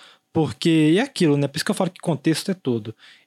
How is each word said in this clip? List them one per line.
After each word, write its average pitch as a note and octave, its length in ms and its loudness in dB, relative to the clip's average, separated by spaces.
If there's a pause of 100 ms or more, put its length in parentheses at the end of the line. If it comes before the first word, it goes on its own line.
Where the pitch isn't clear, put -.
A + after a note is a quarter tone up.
(320)
porque D#3+ 640 2
é G3+ 40 2
aquilo, E3+ 360 0
né? C#3+ 120 0
Por - 80 -10
isso D#3 80 -8
que - 80 -2
eu - 20 0
falo F3+ 160 -2
que - 100 -20
contexto D#3+ 520 -2
é - 20 -2
tudo. A2+ 400 -6 (320)